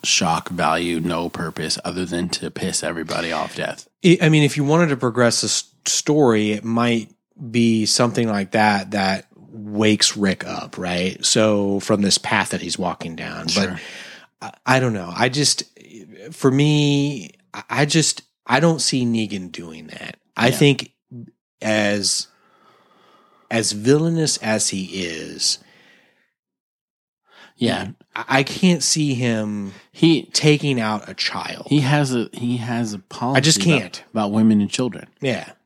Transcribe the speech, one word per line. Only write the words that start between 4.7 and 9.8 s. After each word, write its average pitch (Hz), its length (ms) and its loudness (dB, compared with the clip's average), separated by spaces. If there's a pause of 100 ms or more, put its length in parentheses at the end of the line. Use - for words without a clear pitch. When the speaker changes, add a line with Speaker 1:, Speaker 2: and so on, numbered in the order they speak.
Speaker 2:
to 143 80 0
progress 120 460 2
the 113 40 -2
s-, - 160 -2 (240)
story, 117 640 2
it 104 140 -4
might 117 440 0 (440)
be 113 340 4
something 120 420 2
like 101 220 -2
that 104 400 2
that 98 360 -2 (260)
wakes 107 640 2